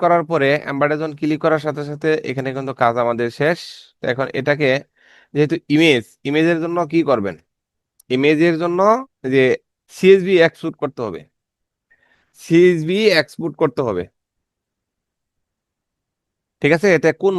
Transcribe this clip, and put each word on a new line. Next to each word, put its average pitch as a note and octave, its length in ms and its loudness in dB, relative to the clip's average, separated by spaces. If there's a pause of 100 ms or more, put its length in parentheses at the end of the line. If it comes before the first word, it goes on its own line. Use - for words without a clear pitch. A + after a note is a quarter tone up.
করার E3+ 300 2
পরে, C#3 180 0 (200)
এমবেডে D3 300 -2
যখন D#3 200 -8
ক্লিক D3+ 260 -2
করার D#3 200 0
সাথে D3 240 -6
সাথে D3 200 -6 (200)
এখানে C3 280 -6
কিন্তু C3+ 240 -8
কাজ A#2 120 2 (100)
আমাদের A#2 240 -2 (120)
শেষ। D#3 200 0 (400)
তো - 40 -20 (100)
এখন C3 140 -4 (120)
এটাকে C#3+ 300 0 (640)
যেহেতু D3 220 0 (200)
ইমেজ, D3+ 300 4 (220)
ইমেজের D#3+ 360 0
জন্য E3+ 140 -6 (140)
কি E3 80 0 (100)
করবেন, G2 260 -2 (800)
ইমেজের D#3 460 2
জন্য F3 180 -4 (540)
যে C3 100 4 (520)
সিএসভি F#3+ 400 4 (120)
এক্সপোর্ট - 340 -8
করতে - 240 -8
হবে, F2 160 -10 (1200)
সিএসভি E3+ 540 2 (240)
এক্সপোর্ট D#3 400 -8
করতে D3+ 260 -2
হবে। F2+ 160 -4 (2500)
ঠিক C#3+ 160 2
আছে, G3 100 0 (100)
এটা D#3+ 120 2 (120)
কোন G3 180 2